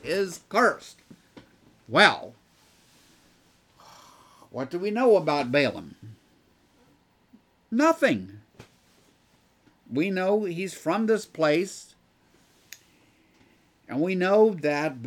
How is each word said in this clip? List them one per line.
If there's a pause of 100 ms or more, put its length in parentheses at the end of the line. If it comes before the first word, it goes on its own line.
is
cursed." (880)
Well, (2250)
what
do
we
know
about
Balaam? (1800)
Nothing. (1500)
We
know
he's
from
this
place, (1900)
and
we
know
that (120)